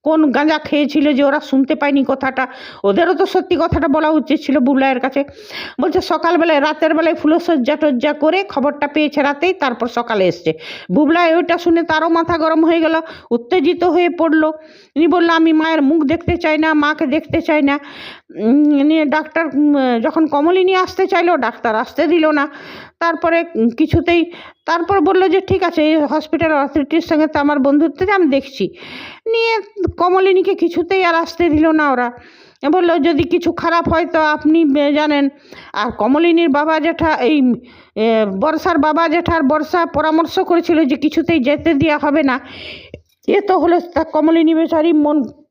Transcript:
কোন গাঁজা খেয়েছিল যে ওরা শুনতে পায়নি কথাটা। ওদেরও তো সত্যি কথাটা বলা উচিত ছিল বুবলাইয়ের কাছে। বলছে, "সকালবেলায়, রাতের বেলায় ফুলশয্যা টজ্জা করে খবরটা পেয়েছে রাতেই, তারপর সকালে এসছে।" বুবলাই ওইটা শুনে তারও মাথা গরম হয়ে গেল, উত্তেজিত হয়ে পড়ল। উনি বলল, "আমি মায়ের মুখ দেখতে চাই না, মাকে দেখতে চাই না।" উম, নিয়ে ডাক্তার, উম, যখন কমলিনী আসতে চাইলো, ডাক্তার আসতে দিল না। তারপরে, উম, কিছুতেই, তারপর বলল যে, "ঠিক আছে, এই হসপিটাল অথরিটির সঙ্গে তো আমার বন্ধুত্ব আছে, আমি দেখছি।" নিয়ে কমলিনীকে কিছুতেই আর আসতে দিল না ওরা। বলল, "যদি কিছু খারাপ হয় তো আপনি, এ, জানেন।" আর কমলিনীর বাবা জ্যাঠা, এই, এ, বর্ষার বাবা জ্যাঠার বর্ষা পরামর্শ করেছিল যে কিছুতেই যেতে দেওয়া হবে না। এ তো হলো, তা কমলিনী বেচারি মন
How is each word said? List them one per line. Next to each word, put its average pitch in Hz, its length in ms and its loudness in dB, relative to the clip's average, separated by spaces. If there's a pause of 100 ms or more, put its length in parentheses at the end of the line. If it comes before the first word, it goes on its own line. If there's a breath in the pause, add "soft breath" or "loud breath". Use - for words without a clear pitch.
কোন 311 280 2
গাঁজা 302 280 0
খেয়েছিল 294 540 0
যে 277 120 2
ওরা 285 160 0
শুনতে 269 340 0
পায়নি 285 340 0
কথাটা। 262 380 -2 (380 loud breath)
ওদেরও 330 300 2
তো 381 120 2
সত্যি 359 340 -2
কথাটা 330 280 0
বলা 302 220 2
উচিত 311 300 0
ছিল 277 180 0
বুবলাইয়ের 269 420 2
কাছে। 269 240 -2 (560 loud breath)
বলছে, 349 200 0
"সকালবেলায়, 330 600 0
রাতের 311 340 0
বেলায় 330 200 2
ফুলশয্যা 311 640 0
টজ্জা 294 360 0
করে 320 320 0
খবরটা 285 420 -2
পেয়েছে 294 360 0
রাতেই, 285 300 0
তারপর 247 360 -4
সকালে 226 380 -2
এসছে।" 160 260 -2 (400 loud breath)
বুবলাই 320 420 2
ওইটা 339 240 0
শুনে 339 240 2
তারও 311 260 -2
মাথা 330 300 0
গরম 320 260 2
হয়ে 330 160 2
গেল, 320 200 2 (300 loud breath)
উত্তেজিত 330 540 0
হয়ে 349 260 2
পড়ল। 320 340 0 (520 loud breath)
উনি 330 120 2
বলল, 339 220 2
"আমি 330 220 2
মায়ের 311 300 0
মুখ 302 220 2
দেখতে 330 320 -2
চাই 311 220 0
না, 311 160 0
মাকে 302 320 0
দেখতে 320 360 -2
চাই 302 200 0
না।" 277 160 0 (580 loud breath)
উম, 214 160 0 (100)
নিয়ে 302 420 2
ডাক্তার, 311 420 -2
উম, 269 540 2
যখন 320 260 0
কমলিনী 359 480 2
আসতে 370 320 -2
চাইলো, 339 300 0
ডাক্তার 233 380 -4
আসতে 247 320 -2
দিল 311 240 2
না। 294 180 -2 (500 loud breath)
তারপরে, 339 460 0 (100)
উম, 226 140 0
কিছুতেই, 330 640 0 (340 loud breath)
তারপর 339 340 0
বলল 370 280 2
যে, 370 120 2
"ঠিক 381 220 -2
আছে, 339 200 0
এই 311 140 2
হসপিটাল 311 560 -2
অথরিটির 285 480 0
সঙ্গে 311 260 0
তো 311 120 -4
আমার 294 200 0
বন্ধুত্ব 285 440 2
আছে, 392 100 0
আমি 370 140 2
দেখছি।" 262 420 -2 (580 loud breath)
নিয়ে 453 320 0 (380)
কমলিনীকে 381 580 2
কিছুতেই 359 500 -2
আর 339 100 2
আসতে 330 340 -2
দিল 311 220 2
না 302 200 2
ওরা। 240 220 -2 (600 loud breath)
বলল, 349 260 2
"যদি 302 240 0
কিছু 339 300 -2
খারাপ 330 360 -2
হয় 330 180 0
তো 330 140 -2
আপনি, 302 600 2
এ, 285 120 2
জানেন।" 294 360 0 (440 loud breath)
আর 220 180 -4
কমলিনীর 330 580 2
বাবা 302 320 0
জ্যাঠা, 320 340 -2
এই, 254 400 2 (420 loud breath)
এ, 220 300 2 (140)
বর্ষার 311 380 0
বাবা 311 300 0
জ্যাঠার 339 340 0
বর্ষা 302 440 0
পরামর্শ 311 520 -2
করেছিল 339 460 0
যে 269 120 0
কিছুতেই 311 440 0
যেতে 294 340 0
দেওয়া 294 240 0
হবে 294 240 0
না। 269 180 -2 (880 loud breath)
এ 403 120 2
তো 381 180 0
হলো, 339 220 2
তা 320 240 -4
কমলিনী 320 500 2
বেচারি 330 380 0
মন 294 300 2 (280)